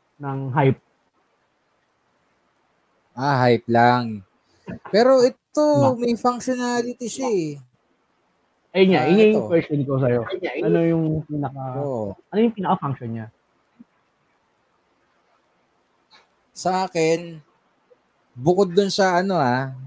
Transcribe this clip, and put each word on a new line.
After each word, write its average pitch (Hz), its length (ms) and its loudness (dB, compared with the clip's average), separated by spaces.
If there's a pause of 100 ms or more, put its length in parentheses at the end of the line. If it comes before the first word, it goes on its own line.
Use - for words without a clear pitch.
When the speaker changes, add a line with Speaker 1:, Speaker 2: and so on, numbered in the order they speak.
(200)
Speaker 1:
ng 139 180 -6 (140)
hype. 139 280 2 (2250)
Speaker 2:
Ah, 139 320 -2
hype 123 240 2
lang. 117 520 2 (680)
Pero 247 360 4
ito, 262 120 0 (200)
Speaker 1:
Diba? 285 400 2
Speaker 2:
may 240 160 -2
functionality 247 960 -4
siya 254 200 -6
eh. 175 220 -2 (1300)
Speaker 1:
Ayun 190 160 6
nga, 151 80 4
Speaker 2:
Ah, 131 80 0
Speaker 1:
yun 180 80 4
yung 214 160 6
Speaker 2:
ito. 208 160 -2
Speaker 1:
question 160 320 0
ko 135 160 -2
sa'yo. 123 320 2
Speaker 2:
Ayun - 120 -8
nga, 339 120 -8
yun 135 160 -6
Speaker 1:
Ano 170 160 2
yung 165 200 0 (200)
pinaka, 135 360 -8 (200)
Speaker 2:
Oo. 117 320 -6 (160)
Speaker 1:
ano 190 120 -6
yung 233 120 2
pinaka-function 151 580 -4
niya? 113 160 -10 (3250)
Speaker 2:
Sa 185 320 -4
akin, 165 540 -2 (960)
bukod 180 360 2
dun 190 200 0
sa 185 320 2
ano 190 160 -2
ah, 131 320 0 (160)